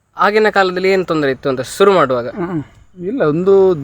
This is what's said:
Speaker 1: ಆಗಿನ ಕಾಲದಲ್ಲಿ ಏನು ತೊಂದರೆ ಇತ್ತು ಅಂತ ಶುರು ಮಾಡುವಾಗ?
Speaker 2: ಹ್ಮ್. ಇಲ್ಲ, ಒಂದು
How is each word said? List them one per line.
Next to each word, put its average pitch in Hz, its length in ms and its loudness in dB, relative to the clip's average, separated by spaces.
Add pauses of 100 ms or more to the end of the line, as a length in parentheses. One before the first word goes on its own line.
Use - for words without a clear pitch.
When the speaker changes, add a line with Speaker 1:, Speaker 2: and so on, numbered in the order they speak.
(180)
Speaker 1:
ಆಗಿನ 208 340 2
ಕಾಲದಲ್ಲಿ 185 380 0
ಏನು 190 160 0
ತೊಂದರೆ 151 260 -2
ಇತ್ತು 131 180 -6
ಅಂತ 127 120 -4
ಶುರು 196 320 2
ಮಾಡುವಾಗ? 127 360 0
Speaker 2:
ಹ್ಮ್. 175 340 -6 (340)
ಇಲ್ಲ, 202 240 -6
ಒಂದು 185 600 2